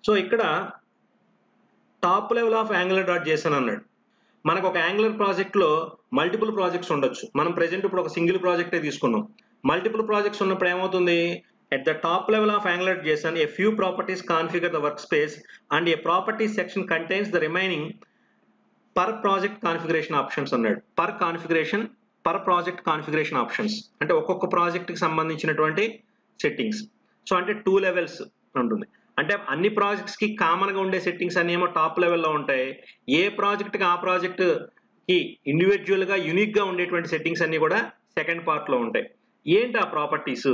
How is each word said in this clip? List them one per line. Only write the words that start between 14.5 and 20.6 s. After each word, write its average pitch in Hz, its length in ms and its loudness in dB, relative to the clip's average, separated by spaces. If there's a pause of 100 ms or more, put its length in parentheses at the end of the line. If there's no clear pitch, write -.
the 147 120 -2
workspace - 480 -2 (400)
and 165 200 2
a - 20 -12 (100)
properties 214 520 0
section 185 220 -4 (120)
contains 185 420 -2
the 165 120 2
remaining 175 380 -2 (1120)
per 185 120 2 (140)
project 196 340 0 (100)
configuration 160 460 -2 (100)
options - 340 -4
అన్నాడు. 113 220 2 (200)